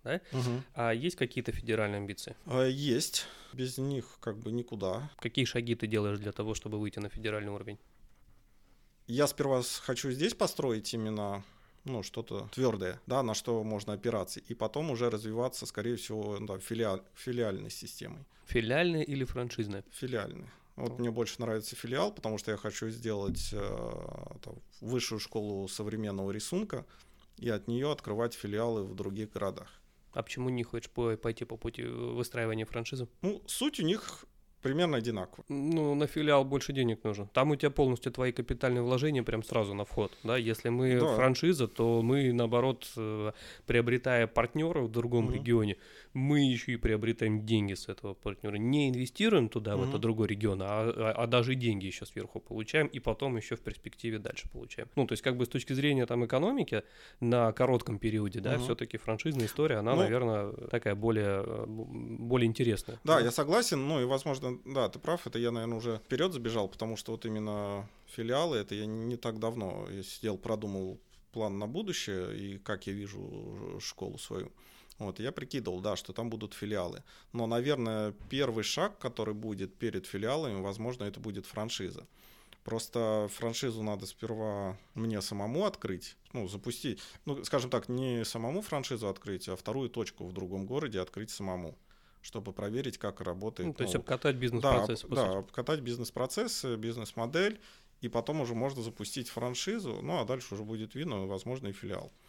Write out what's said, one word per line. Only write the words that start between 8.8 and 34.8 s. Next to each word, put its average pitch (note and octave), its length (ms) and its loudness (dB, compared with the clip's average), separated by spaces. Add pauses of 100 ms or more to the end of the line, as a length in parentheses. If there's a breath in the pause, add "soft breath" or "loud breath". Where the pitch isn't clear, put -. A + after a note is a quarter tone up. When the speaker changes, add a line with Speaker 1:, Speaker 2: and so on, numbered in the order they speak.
Speaker 2:
Я C3+ 200 4
сперва C3+ 360 2
с-, - 160 -4
хочу C3 320 -2
здесь D#3 220 0
построить B2+ 600 0
именно, G#2 500 -2 (420 soft breath)
ну, A#2 180 -4
что-то - 500 -6
твердое, G#2+ 540 0
да, B2+ 160 2
на A2 100 0
что A2 300 0
можно G#2+ 300 -4
опираться, G#2 460 -2 (100)
и A#2 40 -6
потом C#3+ 380 -2
уже A#2+ 180 2
развиваться, A2 560 -2
скорее A#2 300 -2
всего, G#2 460 -4
да, G2+ 180 -6
филиал-, G#2+ 440 0 (120)
филиальной G#2+ 540 -2
системой. - 560 -12 (220 soft breath)
Speaker 1:
Филиальной D3+ 560 2
или C#3 200 0
франшизной? A#2 680 -4
Speaker 2:
Филиальной. B2 560 -4 (280 soft breath)
Вот B2 140 -2
Speaker 1:
Ну. B2 100 -6
Speaker 2:
мне A#2+ 120 0
больше A2+ 300 -2
нравится A2 340 -2
филиал, D3 380 -2
потому A2 240 -4
что A2 140 -4
я G#2 60 0
хочу A2 320 -4
сделать, A2 640 -2
э, G#2 60 -2 (840)
там, - 140 -14 (260)
высшую A2+ 380 -2
школу G2+ 480 -4
современного G#2 640 -4
рисунка F3 540 -4 (540 soft breath)
и A#2 100 -2
от G#2 180 -2
нее C3 240 0
открывать A#2 440 -2
филиалы G#2+ 480 0
в G2 100 -6
других G2+ 380 -4
городах. - 360 -4 (460)
Speaker 1:
А A2+ 80 -4
почему B2+ 280 -4
не B2 140 0
хочешь - 260 -8
по-, A#2 280 0
пойти A#2 280 -4
по A#2 120 -12
пути A#2 260 -6
выстраивания A#2+ 840 -2
франшизы? A#2+ 420 -6 (140)
Speaker 2:
Ну, G3 260 -2
суть - 320 0
у F#3 40 2
них - 420 0 (380)
примерно D3 340 2